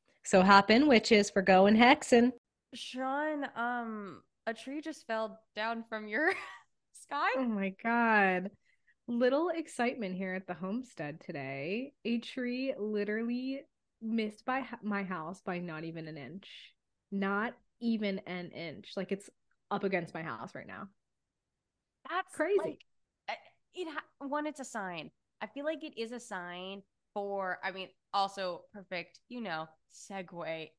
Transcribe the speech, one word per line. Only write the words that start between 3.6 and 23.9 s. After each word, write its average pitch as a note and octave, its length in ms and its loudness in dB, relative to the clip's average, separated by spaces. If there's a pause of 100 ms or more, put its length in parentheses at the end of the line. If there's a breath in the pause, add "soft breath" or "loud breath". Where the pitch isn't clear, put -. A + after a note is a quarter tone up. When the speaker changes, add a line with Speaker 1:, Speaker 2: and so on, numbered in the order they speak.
Speaker 2:
a A3+ 80 -4
tree C#4 260 -10
just D#4 240 -10
fell A3 340 -6 (160)
down A3+ 320 -4
from G#3+ 200 -8
your C#4+ 240 2 (340 loud breath)
<laughs> - 280 -20 (100)
sky? D4 340 -2
Speaker 1:
Oh C4 80 0
my G3 380 -2
God. G#3 680 2 (580)
Little B3+ 420 2
excitement A#3+ 680 -4
here F#3 180 -6
at F#3+ 140 -8
the F3+ 80 -6
homestead F3 680 -8
today. D3+ 720 -8 (120)
A A#3 120 -2
tree B3+ 580 -4
literally A3+ 840 -4 (400)
missed A3 440 -4
by C4 160 -2
h-, - 200 -12
my G3+ 220 -2
house F3+ 420 -8
by F3+ 140 -4
not E3 240 -8
even E3 240 -8
an D#3 100 -12
inch. D3 560 -16 (380)
Not G3+ 420 -2 (300)
even G#3+ 440 0
an F3 240 -8
inch. E3 440 -12
Like, F#3 160 -4
it's G3 160 -6 (440)
up F#3+ 120 -4
against F#3 300 -2
my D#3+ 80 -8
house D3 320 -10
right - 140 -14
now. F#2+ 200 -12 (1200)
Speaker 2:
That's F4+ 280 -4
Speaker 1:
Crazy. F4+ 280 2
Speaker 2:
like, - 180 -6 (460)
uh, A3 60 -6 (400)
it F4 180 -8